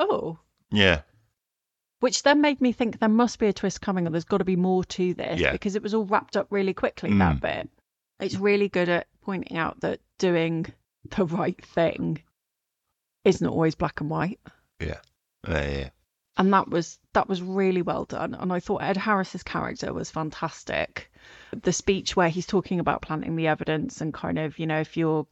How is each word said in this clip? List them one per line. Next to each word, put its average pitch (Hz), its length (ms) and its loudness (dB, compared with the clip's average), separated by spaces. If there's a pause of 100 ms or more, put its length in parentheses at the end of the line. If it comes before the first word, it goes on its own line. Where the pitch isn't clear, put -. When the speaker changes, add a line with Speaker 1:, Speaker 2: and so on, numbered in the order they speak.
Speaker 1:
"Oh." 165 380 0 (320)
Speaker 2:
Yeah. 95 320 4 (960)
Speaker 1:
Which - 220 2
then 294 180 6
made 294 200 4
me 247 120 4
think 226 260 -2
there 220 100 4
must 226 300 4
be 226 80 2
a 196 60 4
twist - 280 -2
coming 185 260 0
and 160 80 -2
there's 170 100 0
gotta 202 200 2
be 185 120 2
more 185 280 2
to 180 300 -2
this 170 260 -4
Speaker 2:
Yeah. 151 120 4
Speaker 1:
because 190 240 -4
it - 60 -4
was 208 120 -4
all 220 100 0
wrapped 202 320 -2
up 196 140 0
really 196 240 0
quickly, - 440 -2
that 85 180 4
Speaker 2:
Mm. 65 40 -4
Speaker 1:
bit. - 300 -4 (500)
It's 196 160 -4
really 202 320 2
good 180 200 0
at 175 180 2 (160)
pointing 185 360 -6
out - 220 -4
that - 200 -4 (180)
doing 165 480 2 (500)
the 196 80 4
right 180 400 -2
thing 165 580 0 (1040)
isn't 180 220 4
always 160 280 2
black - 260 -4
and 151 100 -4
white. 170 300 -4 (400)
Speaker 2:
Yeah. 78 200 -6 (460)
Yeah, 78 180 0
yeah, 71 140 -4
yeah. 67 100 -6 (480)
Speaker 1:
And 196 160 4
that 190 160 2
was, - 320 -4 (140)
that - 140 2
was 180 140 -4
really 185 400 0
well - 220 -2
done. - 300 -8
And 180 180 -4
I 180 80 0
thought - 220 -4
Ed 185 140 0
Harris's 190 460 -2
character - 500 -6
was 165 180 -6
fantastic. - 1000 -6 (420)
The 185 200 0
speech - 420 -2
where 175 140 4
he's 170 180 -2
talking 185 320 0
about - 240 0
planting 156 320 -6
the 160 140 0
evidence 156 520 -2
and 156 140 -4
kind 170 240 -4
of, 156 200 -4
you 165 80 -4
know, 156 140 0
if - 160 -4
you're 160 360 2